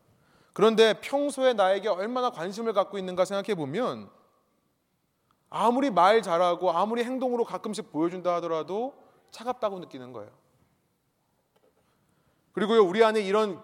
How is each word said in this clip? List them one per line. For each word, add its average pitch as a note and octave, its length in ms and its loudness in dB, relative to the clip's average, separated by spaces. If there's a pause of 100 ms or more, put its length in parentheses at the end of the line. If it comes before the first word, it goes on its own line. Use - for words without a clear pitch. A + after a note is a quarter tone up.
(520)
그런데 G#3+ 480 4
평소에 C#4 520 0
나에게 G3 360 2
얼마나 A#3 420 -2
관심을 G3+ 420 -6
갖고 F#3+ 240 0
있는가 F#3 280 -2
생각해 G3 320 -4
보면, D3 520 -6 (1400)
아무리 A#3+ 400 0
말 G3 320 6
잘하고 F3 480 0
아무리 G#3 320 0
행동으로 A#3+ 420 -2
가끔씩 - 460 -10
보여준다 F3 460 -2
하더라도 E3+ 580 -6 (380)
차갑다고 A3 480 -8
느끼는 C3 320 -16
거예요. G#2+ 180 -14 (2250)
그리고요, A3 320 4
우리 F#3+ 180 4
안에 A3 180 4
이런 G3 440 0